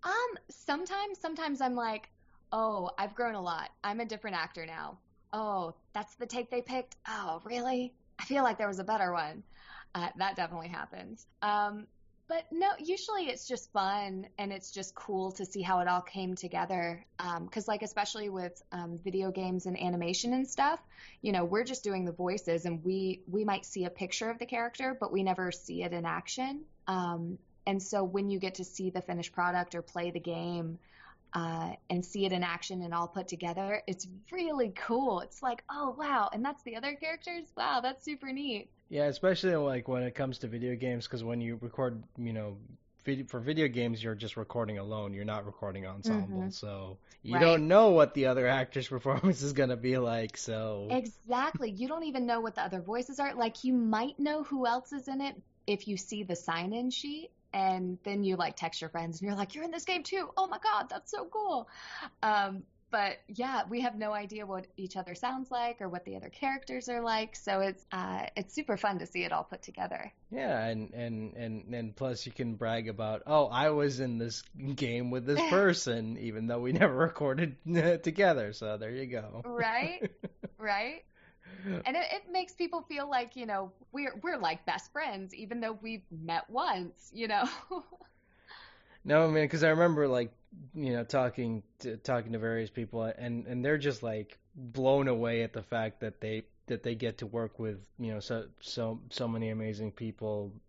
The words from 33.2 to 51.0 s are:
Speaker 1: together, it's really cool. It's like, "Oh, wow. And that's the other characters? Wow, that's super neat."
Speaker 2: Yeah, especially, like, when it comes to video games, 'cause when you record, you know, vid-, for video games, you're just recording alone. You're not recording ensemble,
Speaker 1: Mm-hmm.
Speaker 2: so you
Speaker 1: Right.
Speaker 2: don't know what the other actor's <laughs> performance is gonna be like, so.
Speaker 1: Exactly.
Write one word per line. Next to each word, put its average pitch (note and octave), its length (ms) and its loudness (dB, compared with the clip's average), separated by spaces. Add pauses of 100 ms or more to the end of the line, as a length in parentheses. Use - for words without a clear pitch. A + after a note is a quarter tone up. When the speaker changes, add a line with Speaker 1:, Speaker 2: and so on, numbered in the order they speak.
Speaker 1:
together, F#3 580 -2
it's F#3 200 -6 (260)
really D#4 440 0
cool. A#3 440 0
It's - 220 -12
like, - 280 -2
"Oh, C#4+ 280 -2
wow. C#4 340 2
And A3 120 -2
that's C#4+ 200 -4
the A3+ 120 -8
other C#4 200 -2
characters? D#4+ 600 -6
Wow, C4 260 2
that's C4 220 -2
super C#4 280 -6
neat." C4+ 380 -4 (200)
Speaker 2:
Yeah, D3 160 2
especially, F3+ 500 4
like, C3+ 320 2
when B2+ 140 2
it B2 120 -2
comes C3 240 -2
to - 100 -6
video A#2+ 280 -2
games, A#2+ 300 -2
'cause A#2+ 180 -4
when A#2+ 160 0
you A#2 200 -2
record, A#2+ 420 -2 (140)
you A#2 160 -4
know, G#2 260 -4 (460)
vid-, C3+ 260 -2
for B2 100 -4
video D3+ 280 4
games, A#2 340 0
you're A2+ 120 -2
just G#2+ 220 -8
recording A2 420 -2
alone. G2+ 360 -4
You're G2+ 100 -4
not G#2+ 220 -2
recording G2 400 -6
ensemble, F#3+ 580 0
Speaker 1:
Mm-hmm. F#3+ 60 -2
Speaker 2:
so G2 480 -8 (240)
you A#2+ 160 2
Speaker 1:
Right. - 0 -
Speaker 2:
don't E3 300 10
know G#3 220 12
what D#3 240 10
the C#3 120 4
other B2+ 200 6
actor's B2+ 420 2
<laughs> C3 80 -4
performance C#3 460 4
is C#3+ 100 0
gonna C3 240 4
be B2+ 220 2
like, A#2 380 0
so. A2 540 -4
Speaker 1:
Exactly. B3+ 800 0